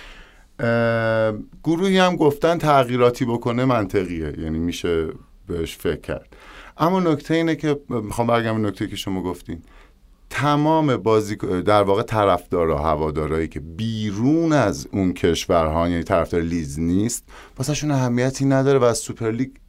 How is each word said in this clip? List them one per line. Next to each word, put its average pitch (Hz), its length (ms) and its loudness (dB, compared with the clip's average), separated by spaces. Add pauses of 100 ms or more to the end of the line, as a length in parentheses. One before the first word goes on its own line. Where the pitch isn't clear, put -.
(600)
اه، 113 760 0 (300)
گروهی 185 340 2
هم 180 180 4
گفتن 156 420 2
تغییراتی 127 680 2
بکنه 120 400 0
منطقیه، 92 760 0
یعنی 80 200 -4
می‌شه 85 480 -2 (400)
بهش 82 280 -6
فکر 80 260 -4
کرد. - 340 -10 (420)
اما 180 220 2
نکته 156 340 0
اینه 165 220 0
که 151 240 -2 (100)
می‌خوام 113 380 -4
برگردم 113 340 0
به 104 60 0
نکته‌ای 98 240 -6
که 98 60 -12
شما 95 240 -6
گفتین. 85 400 -8 (720)
تمام 147 640 2
بازیک-، 107 480 0
در 101 360 2
واقع 98 200 2
طرفدارا، 90 760 0
هوادارایی 78 720 -2
که 73 120 -10
بیرون 110 920 0
از 101 380 0
اون 95 220 2
کشورها، 85 760 0
یعنی 85 140 -2
طرفدار 85 380 0
لیز 82 380 -4
نیست، 92 440 0 (340)
واسه‌شون 147 340 -2
اهمیتی 131 540 0
نداره 135 340 4
و 123 40 0
از 117 140 4
سوپر 117 340 -4
لیگ 127 180 -2 (200)